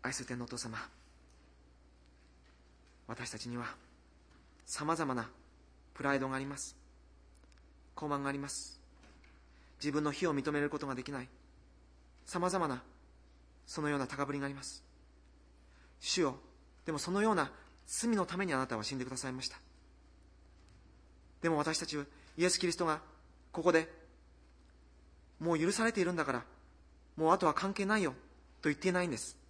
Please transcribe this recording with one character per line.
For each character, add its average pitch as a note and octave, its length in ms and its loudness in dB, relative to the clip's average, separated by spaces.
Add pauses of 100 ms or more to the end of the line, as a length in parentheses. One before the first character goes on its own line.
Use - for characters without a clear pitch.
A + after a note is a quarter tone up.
愛 B2+ 120 -2
す - 80 -6
る A#2+ 60 -12
天 B2 100 -6
の A#2+ 80 -6
お - 20 -16
父 B2+ 80 -8
様、 A2 220 -6 (2250)
私 A#2 240 -8
た - 80 -10
ち B2 100 -8
に A#2+ 80 -6
は A#2+ 180 -8 (880)
様 D#3 300 -2
々 D3+ 200 0
な A2+ 140 -4 (680)
プ C#3+ 100 -8
ラ C#3 100 4
イ C#3 60 2
ド C3+ 80 -2
が C3 80 -4
あ - 20 -2
り C3+ 80 -4
ま C#3+ 100 -8
す。 - 200 -10 (1200)
傲 D3+ 100 -6
慢 C#3+ 160 0
が C#3 60 -2
あ C#3 40 -2
り C#3 60 -4
ま C#3 100 -6
す。 - 300 -10 (1040)
自 D3 100 0
分 D3+ 140 2
の D3 80 2
非 F3 160 0
を D#3 60 2
認 C#3 180 0
め D3 80 2
る D3 100 2
こ D3+ 80 -4
と D3 80 -4
が C3+ 80 -4
で B2+ 80 -6
き C3+ 80 -10
な C3+ 120 -6
い、 B2+ 60 -14 (1000)
様 F3+ 240 0
々 F3 180 2
な B2+ 140 -4 (840)
そ - 160 -6
の D3 60 0
よ D3 80 2
う - 20 0
な C3+ 80 0
高 C#3+ 200 -4
ぶ C#3+ 80 -4
り C#3+ 40 -4
が C#3 80 -2
あ - 20 -4
り C#3 60 -6
ま C#3 80 -12
す。 - 220 -14 (1160)
主 - 200 0
よ、 C#3 180 2 (460)
で D#3+ 80 -4
も D3+ 60 -2
そ - 120 -4
の G3 120 2
よ A3 100 6
う - 20 4
な D#3 160 2 (360)
罪 - 240 -2
の G3+ 160 2
た F3 100 -6
め F#3+ 100 0
に E3 80 2
あ C3+ 40 2
な C3 100 0
た A#2+ 80 -2
は G#2+ 80 -4
死 C#3 100 -4
ん C3+ 40 -4
で B2+ 60 -4
く B2 60 -6
だ C3 60 -6
さ C3+ 120 -6
い C3 40 -4
ま B2+ 100 -8
し - 60 -6
た。 - 100 -10 (1800)
で E3 80 0
も E3 80 4
私 D#3 220 2
た E3 80 -4
ち D3+ 100 -6
は C#3+ 80 -2 (320)
イ E3 80 4
エ F3+ 60 6
ス・ F3+ 80 2
キ - 80 2
リ E3+ 60 2
ス - 40 -2
ト F3 100 0
が D3+ 140 0 (500)
こ E3+ 140 -4
こ F3 80 8
で、 D#3+ 160 6 (1500)
「も E3 140 2
う D#3+ 40 2
許 E3+ 140 4
さ A3+ 120 2
れ A3+ 80 4
て G3+ 80 2
い F3+ 40 4
る F3 80 2
ん F3+ 40 0
だ D#3+ 80 2
か C3+ 80 0
ら、 A#2+ 120 -2 (720)
も D#3+ 140 6
う - 20 10
あ F#3+ 60 8
と F#3 80 4
は D3+ 80 6
関 G3 200 0
係 G3 120 0
な G#3+ 120 4
い G3+ 40 4
よ」 D3 100 2 (500)
と - 60 2
言 G3 60 4
っ - 20 -2
て F#3 140 2
い - 20 2
な F3+ 100 4
い F3 60 0
ん - 20 -2
で B2+ 60 0
す。 - 200 -8 (140)